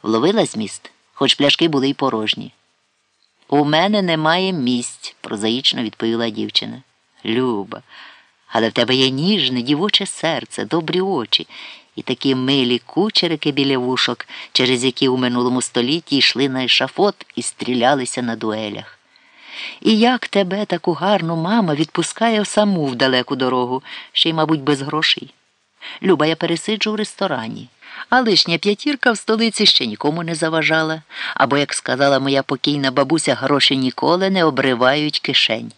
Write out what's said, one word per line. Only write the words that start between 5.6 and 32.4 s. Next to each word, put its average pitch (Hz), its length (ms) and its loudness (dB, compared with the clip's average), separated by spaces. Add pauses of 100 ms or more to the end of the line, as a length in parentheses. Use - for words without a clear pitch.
відповіла 113 460 -2
дівчина. 110 520 -6 (440)
«Люба, 110 560 -2 (680)
але 113 220 0
в - 20 -2
тебе 127 240 2
є 131 140 4
ніжне, 135 520 0
дівоче 147 440 0
серце, 131 600 -6
добрі 165 360 -2
очі 165 460 -2 (480)
і - 60 -10
такі 135 340 0
милі 127 500 0
кучерики 165 680 0
біля 139 260 0
вушок, 123 500 -2 (240)
через 123 320 2
які 131 240 0
у 127 100 2
минулому 123 440 0
столітті 139 560 -2
йшли 131 320 2
на 131 140 -2
ешафот 139 640 0 (100)
і 123 60 -4
стрілялися 123 800 0
на 117 140 -2
дуелях. 107 640 -6 (840)
І 220 180 4
як 240 280 2
тебе, 196 380 0
таку 175 280 -2
гарну, 170 420 0
мама 175 400 2
відпускає 202 680 0
саму 196 400 2
в 131 100 -2
далеку 127 400 2
дорогу, 127 480 0 (280)
ще - 180 0
й, 160 40 -2
мабуть, 156 280 0
без 139 200 0
грошей? 147 520 -4 (720)
Люба, 156 220 4
я 160 100 2
пересиджу 175 560 -2
в 214 40 -2
ресторані, 147 760 -6 (400)
а 254 120 4
лишня 180 360 2
п'ятірка 240 540 0
в 214 60 0
столиці 220 480 0
ще - 200 4
нікому 147 380 -2
не 165 120 -4
заважала. 160 680 0 (340)
Або, 135 220 2
як 143 160 0
сказала 139 460 2
моя 135 240 0